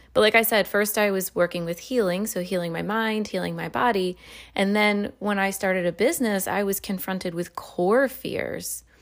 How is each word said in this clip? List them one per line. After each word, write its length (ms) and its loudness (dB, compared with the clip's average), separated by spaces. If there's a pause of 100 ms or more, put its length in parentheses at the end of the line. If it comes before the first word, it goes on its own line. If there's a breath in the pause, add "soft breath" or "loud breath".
(120)
But 100 4
like 120 6
I 80 8
said, 240 2
first 320 0
I 120 4
was 240 -2
working 300 0
with 140 -6
healing, 480 0
so 160 -4
healing 300 -2
my 100 -4
mind, 460 -2
healing 260 -4
my 140 -6
body. 480 0 (380 loud breath)
And 200 2
then 460 2
when 180 0
I 120 2
started 360 0
a 60 2
business, 560 0
I 160 0
was 160 -2
confronted 540 -6
with 200 -6
core 540 0
fears 760 -8 (200 soft breath)